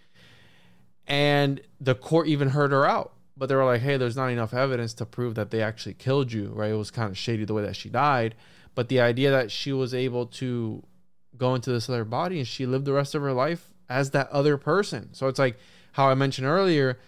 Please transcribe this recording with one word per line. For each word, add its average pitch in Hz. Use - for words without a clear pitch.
And 143
the 135
court 160
even 143
heard 143
her 139
out, 196
but 135
they 135
were 135
like, 120
"Hey, 139
there's 123
not 131
enough 120
evidence 123
to -
prove 123
that 107
they 113
actually 110
killed 131
you," 104
right? 107
It 107
was 107
kinda 107
shady 107
the 107
way 107
that 101
she -
died, 123
but 120
the 127
idea 120
that 131
she -
was 131
able 123
to 120
go 127
into 127
this 117
other 120
body 156
and 123
she 131
lived 135
the 139
rest 139
of 147
her 139
life 147
as 135
that 135
other 143
person. 151
So 131
it's 135
like 127
how 135
I 131
mentioned 131
earlier, 151